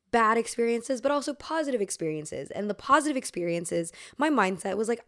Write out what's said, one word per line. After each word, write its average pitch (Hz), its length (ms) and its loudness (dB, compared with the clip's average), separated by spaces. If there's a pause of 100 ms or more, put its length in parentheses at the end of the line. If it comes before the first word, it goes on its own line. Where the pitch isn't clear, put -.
(100)
bad 226 260 6
experiences, 233 640 0
but 269 100 2
also 285 220 0
positive 285 480 -2
experiences. 156 680 -4
And 208 180 -4
the 202 60 -2
positive 285 420 2
experiences, 170 760 -2 (260)
my 302 100 2
mindset 196 480 2
was 214 120 0
like, 233 200 -2